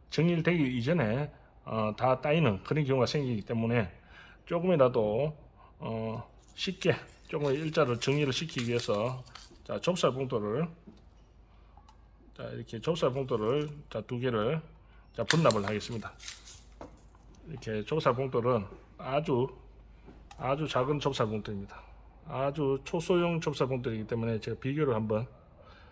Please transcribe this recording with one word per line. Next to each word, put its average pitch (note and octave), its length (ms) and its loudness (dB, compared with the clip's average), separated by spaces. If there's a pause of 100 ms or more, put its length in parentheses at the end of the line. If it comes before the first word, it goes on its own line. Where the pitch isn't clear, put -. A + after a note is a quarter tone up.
(100)
정렬되기 D#3+ 680 2
이전에, C#3 540 0 (320)
어, G#2+ 320 -2
다 B2+ 240 2
따이는 D3 440 4
그런 D3+ 200 0
경우가 C3 220 4
생기기 B2+ 360 -2
때문에 A2+ 480 0 (560)
조금이라도, C#3 880 2 (440)
어, A2+ 500 -6 (240)
쉽게 F3+ 400 0 (340)
조금 D3 260 0
일자로 D3+ 440 2
정리를 C#3 340 2
시키기 C3 360 -4
위해서, A#2+ 540 0 (420)
자, G#2 160 -6
좁쌀 E3+ 320 2
봉돌을, B2+ 560 -2 (1700)
자, - 80 -12
이렇게 A#2 360 -10
좁쌀 D#3+ 320 2
봉돌을, C3 560 0 (200)
자, A2+ 120 -6
두 B2 180 -4
개를, B2 420 0 (520)
자, A#2 120 -4
분납을 A#2+ 400 4
하겠습니다. G#2 480 -4 (1400)
이렇게 A2 360 -6
좁쌀 D3 300 2
봉돌은 B2 520 2 (320)
아주, C3+ 500 0 (880)
아주 C#3+ 280 -2
작은 C3 320 0
좁쌀 C3 300 0
봉돌입니다. G#2 520 -8 (460)
아주 C#3 580 -2
초소형 E3+ 560 2
좁쌀 C#3+ 280 -2
봉돌이기 A#2+ 380 -4
때문에 A2+ 340 -2
제가 A2+ 180 -6
비교를 C#3 360 0
한번, A2 320 0 (640)